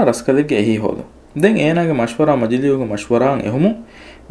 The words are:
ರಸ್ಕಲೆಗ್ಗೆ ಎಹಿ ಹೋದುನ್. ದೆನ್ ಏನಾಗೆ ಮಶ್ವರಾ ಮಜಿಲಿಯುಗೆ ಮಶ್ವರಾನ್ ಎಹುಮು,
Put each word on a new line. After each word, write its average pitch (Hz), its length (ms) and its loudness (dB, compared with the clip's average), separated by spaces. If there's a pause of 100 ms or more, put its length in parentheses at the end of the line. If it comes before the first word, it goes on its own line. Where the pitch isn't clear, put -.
ರಸ್ಕಲೆಗ್ಗೆ 139 520 0
ಎಹಿ 110 220 2
ಹೋದುನ್. - 680 -6
ದೆನ್ 214 140 4
ಏನಾಗೆ 165 340 0
ಮಶ್ವರಾ 139 440 0
ಮಜಿಲಿಯುಗೆ 127 500 0
ಮಶ್ವರಾನ್ 117 560 0
ಎಹುಮು, 135 280 0 (600)